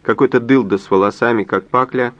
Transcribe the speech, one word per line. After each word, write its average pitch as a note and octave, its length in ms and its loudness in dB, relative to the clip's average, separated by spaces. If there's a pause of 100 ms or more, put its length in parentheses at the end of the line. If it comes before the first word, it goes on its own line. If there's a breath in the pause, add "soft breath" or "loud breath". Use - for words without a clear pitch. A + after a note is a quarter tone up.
какой-то B2+ 360 0
дылда A#2 400 0
с - 120 -14
волосами, G2+ 540 0
как F#2 240 -4
пакля, B2+ 520 -2